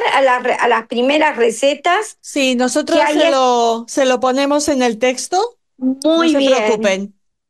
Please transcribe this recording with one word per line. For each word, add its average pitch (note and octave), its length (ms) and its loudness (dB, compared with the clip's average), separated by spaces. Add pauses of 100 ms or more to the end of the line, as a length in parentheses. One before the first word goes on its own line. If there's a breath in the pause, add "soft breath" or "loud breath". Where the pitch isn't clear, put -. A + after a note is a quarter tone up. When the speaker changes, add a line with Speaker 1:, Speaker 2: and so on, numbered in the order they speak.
(120)
Speaker 1:
a C#4 100 2
la B3 180 2
re-, A#3+ 180 -2
a - 80 0
las A3+ 220 0
primeras C#4 480 0
recetas. C#4+ 840 -2
Speaker 2:
Sí, C4 360 -2
nosotros D4+ 420 0
Speaker 1:
Que D4+ 60 0
ahí D4+ 120 0
Speaker 2:
se D4+ 100 2
Speaker 1:
es E4 40 2
Speaker 2:
lo, A#3+ 560 0
se C4+ 200 -2
lo B3+ 120 2
ponemos C#4 480 0
en C4+ 160 0
el A#3 160 0
texto. D4+ 580 -2 (200)
Speaker 1:
Muy D4+ 560 0
Speaker 2:
No C#4 80 2
se C#4 40 2
Speaker 1:
bien. C4 120 4
Speaker 2:
preocupen. G#3+ 640 -2 (300)